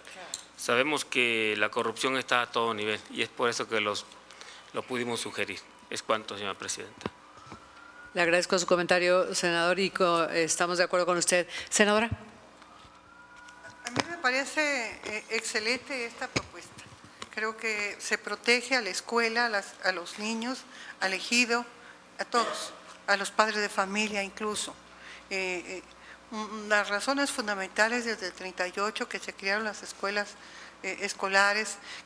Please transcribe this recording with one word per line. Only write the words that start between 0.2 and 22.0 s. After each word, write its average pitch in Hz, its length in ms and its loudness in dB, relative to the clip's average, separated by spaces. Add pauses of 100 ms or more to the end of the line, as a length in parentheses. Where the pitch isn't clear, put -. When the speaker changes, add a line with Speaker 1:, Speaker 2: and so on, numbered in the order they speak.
Speaker 1:
Sabemos 139 480 2
que 113 540 2
la 104 100 2
corrupción 113 480 -2
está 127 260 2
a 117 100 -4
todo 117 220 2
nivel 104 280 -2 (100)
y 117 100 -4
es 113 60 -2
por 123 220 0
eso 117 180 -2
que 110 140 0
los, 104 240 0 (680)
lo 120 100 -4
pudimos 120 380 -2
sugerir. 101 400 -4 (300)
Es - 140 -6
cuanto, 110 340 0
señora 101 200 -4
presidenta. 101 540 -8 (1040)
Speaker 2:
Le 180 80 2
agradezco 175 360 4
su 175 80 2
comentario, 180 680 4
senador, 175 420 2
y 190 120 2
co-, 170 340 4
estamos 170 540 2
de 175 80 6
acuerdo 180 200 2
con 175 120 4
usted. 170 280 4 (240)
Senadora. 214 400 6 (1800)
Speaker 3:
A - 40 -6
mí 247 80 -6 (120)
me 349 100 -6
parece, 269 840 0
eh, 214 280 -6
excelente 233 760 -2
esta 233 240 -8
propuesta. - 560 -10 (500)
Creo 220 220 -2
que 208 420 -4
se - 180 -2
protege 240 600 2
a 247 40 2
la 196 80 -2
escuela, 233 580 2
a - 20 -4
las, 202 240 -2 (100)
a 185 80 2
los 175 260 -6
niños, 220 440 -4 (400)
al 190 100 2
ejido, 240 540 4 (540)